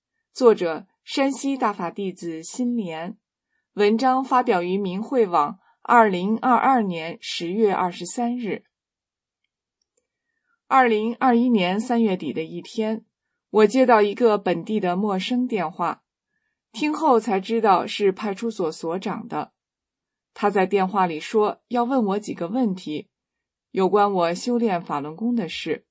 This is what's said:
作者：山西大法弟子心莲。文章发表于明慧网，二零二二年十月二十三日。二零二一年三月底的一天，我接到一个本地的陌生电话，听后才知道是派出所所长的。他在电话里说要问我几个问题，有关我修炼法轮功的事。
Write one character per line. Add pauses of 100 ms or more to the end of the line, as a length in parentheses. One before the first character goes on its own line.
(320)
作
者： (160)
山
西
大
法
弟
子
心
莲。 (560)
文
章
发
表
于
明
慧
网， (220)
二
零
二
二
年
十
月
二
十
三
日。 (2000)
二
零
二
一
年
三
月
底
的
一
天， (460)
我
接
到
一
个
本
地
的
陌
生
电
话， (720)
听
后
才
知
道
是
派
出
所
所
长
的。 (840)
他
在
电
话
里
说
要
问
我
几
个
问
题， (640)
有
关
我
修
炼
法
轮
功
的
事。